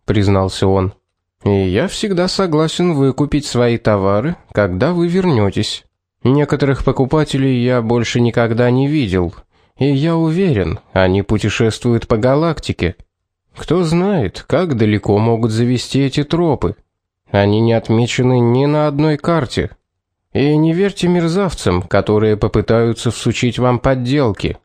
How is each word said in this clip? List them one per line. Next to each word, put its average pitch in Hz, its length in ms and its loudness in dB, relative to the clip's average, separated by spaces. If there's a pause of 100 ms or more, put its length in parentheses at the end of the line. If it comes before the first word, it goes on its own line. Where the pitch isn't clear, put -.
признался 98 640 0
он. 95 260 0 (500)
«И 101 60 0
я 101 380 0
всегда 185 400 -2
согласен 175 680 0
выкупить 139 520 0
свои 120 320 0
товары, 107 580 0 (160)
когда 101 400 0
вы 175 160 0
вернётесь. 131 760 0 (380)
Некоторых 139 600 0
покупателей 135 800 0
я 123 180 0
больше 117 380 0
никогда 117 500 2
не 131 180 2
видел, 95 460 0 (440)
и 139 140 2
я 156 240 0
уверен, 160 640 0 (120)
они 95 300 2
путешествуют 113 840 -2
по 117 100 0
галактике. 135 800 -2 (600)
Кто 175 280 -2
знает, 170 640 -2
как 156 280 0
далеко 104 420 2
могут 113 340 0
завести 120 500 0
эти 139 220 -2
тропы. 143 520 -2 (540)
Они 101 300 2
не 113 140 2
отмечены 120 680 0
ни 120 260 2
на 151 220 0
одной 147 300 0
карте. 143 540 -2 (640)
И 143 220 2
не 160 180 2
верьте 196 340 -2
мерзавцам, 170 760 0
которые 107 540 0
попытаются 113 760 0
всучить 120 480 -2
вам 120 200 0
подделки». 127 840 -2